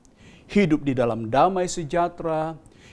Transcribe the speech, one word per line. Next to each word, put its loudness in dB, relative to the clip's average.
hidup 2
di -2
dalam 0
damai 2
sejahtera, -4